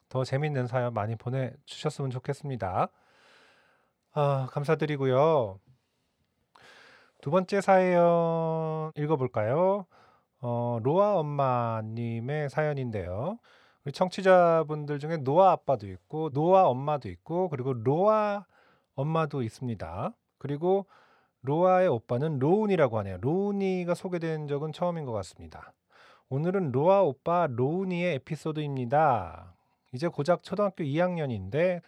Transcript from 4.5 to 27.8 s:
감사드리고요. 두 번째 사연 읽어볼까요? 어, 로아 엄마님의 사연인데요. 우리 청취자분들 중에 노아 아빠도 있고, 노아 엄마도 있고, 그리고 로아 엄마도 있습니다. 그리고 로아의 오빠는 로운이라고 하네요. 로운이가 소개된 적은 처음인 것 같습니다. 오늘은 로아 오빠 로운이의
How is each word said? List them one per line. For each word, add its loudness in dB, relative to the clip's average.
감사드리고요. 2
두 -8
번째 2
사연 2
읽어볼까요? 0
어, -4
로아 2
엄마님의 -2
사연인데요. -4
우리 -8
청취자분들 2
중에 -6
노아 6
아빠도 0
있고, -8
노아 6
엄마도 -2
있고, -6
그리고 -4
로아 2
엄마도 -2
있습니다. -8
그리고 -2
로아의 4
오빠는 -2
로운이라고 2
하네요. -6
로운이가 -2
소개된 -6
적은 -4
처음인 -4
것 -6
같습니다. -10
오늘은 -2
로아 6
오빠 0
로운이의 -2